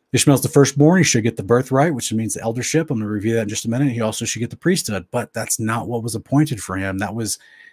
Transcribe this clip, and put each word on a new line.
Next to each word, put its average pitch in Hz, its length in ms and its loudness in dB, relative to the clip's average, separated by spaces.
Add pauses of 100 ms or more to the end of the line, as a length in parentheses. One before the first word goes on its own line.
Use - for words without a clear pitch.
(120)
Ishmael's 135 300 4
the 143 80 0
firstborn, 147 480 6
he 165 80 4
should 113 180 2
get 110 140 -2
the - 60 -6
birthright, 131 500 2
which 117 180 -6
means 110 220 -2
the - 80 -10
eldership. 127 500 -2
I'm 117 80 -2
gonna 104 100 -4
review 107 260 -2
that 113 80 0
in 101 60 -6
just 107 140 -6
a 117 60 -4
minute. 127 240 0
He 117 80 -4
also 110 240 -4
should 110 140 -4
get 117 100 -4
the - 80 -12
priesthood, 113 520 -2
but 120 240 -4
that's - 240 -6
not 113 300 -4
what 117 160 -4
was 113 120 -6
appointed 135 460 0
for 92 140 -8
him. 95 220 -4
That 104 180 -4
was 110 240 -6 (340)